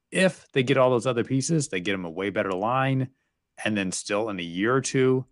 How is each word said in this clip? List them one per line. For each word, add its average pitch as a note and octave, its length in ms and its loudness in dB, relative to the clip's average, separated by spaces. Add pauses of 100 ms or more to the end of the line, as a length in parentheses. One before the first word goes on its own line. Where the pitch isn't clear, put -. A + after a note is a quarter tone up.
(120)
If F#3 400 0
they C3+ 100 2
get C3 160 2
all B2+ 140 6
those B2 160 2
other A#2+ 160 0
pieces, C3+ 460 0
they F#2+ 120 -4
get G2 140 -2
him F#2 100 -6
a E2 60 -8
way F#2+ 180 -4
better G2 240 -2
line, C3 560 0 (560)
and G#2+ 100 0
then F#2+ 160 0
still G#2 380 -4
in F#2+ 100 -6
a F2 40 -6
year F#2+ 320 0
or C3 60 2
two, C3 500 2